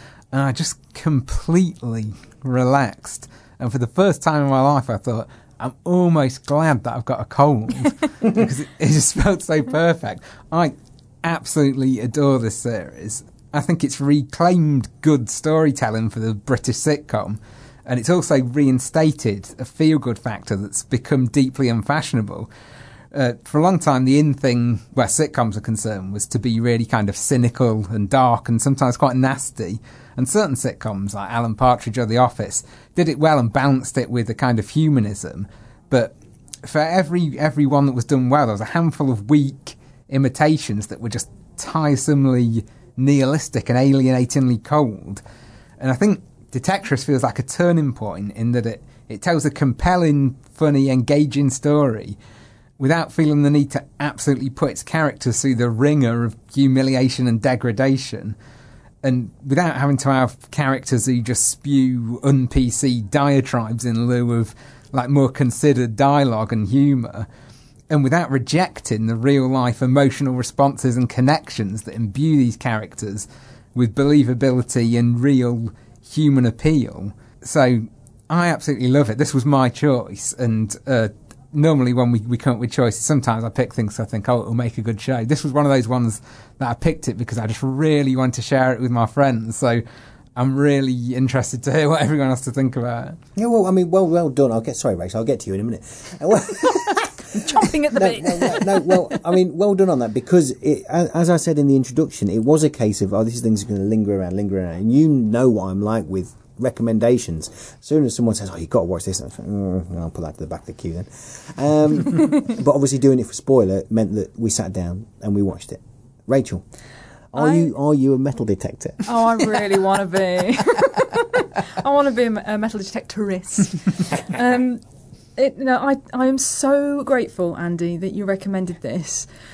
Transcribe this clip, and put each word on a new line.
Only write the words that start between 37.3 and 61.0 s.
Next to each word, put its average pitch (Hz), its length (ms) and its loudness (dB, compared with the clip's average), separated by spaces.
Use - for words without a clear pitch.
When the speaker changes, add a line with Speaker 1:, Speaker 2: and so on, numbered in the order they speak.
Speaker 1:
every 147 280 0
one 143 220 4
that 131 60 0
was 123 120 -4
done 127 240 2
well, 143 160 4
there 110 80 0
was 101 80 -4
a 110 40 -6
handful 156 460 0
of 104 180 -4
weak 139 460 0
imitations 135 800 0
that - 140 -14
were 117 80 -6
just - 200 -8
tiresomely 131 1040 2
nihilistic 135 720 0
and 120 80 2
alienatingly 131 840 2
cold. 117 580 -2
And 131 120 -2
I 123 40 0
think 202 260 2
Detectorist 185 540 -2
feels 139 180 0
like 123 160 0
a 123 40 -2
turning 165 500 2
point 101 400 -8
in 113 180 -2
that 120 140 0
it, 113 180 -8
it 107 120 -12
tells 165 240 0
a 147 60 0
compelling, 147 840 2
funny, 143 360 2
engaging 139 600 2
story 131 680 0
without 151 340 0
feeling 151 320 2
the 143 60 4
need 143 220 2
to - 140 -6
absolutely 135 500 -2
put 131 220 -2
its - 120 -10
characters 139 580 -2
through 135 140 2
the 120 140 0
ringer 120 540 2
of 113 120 -4
humiliation 131 760 2
and 113 140 0
degradation, 123 920 -2
and 127 260 -2
without 147 320 0
having 139 200 0
to 139 120 -2
have 131 420 -2
characters 135 540 -2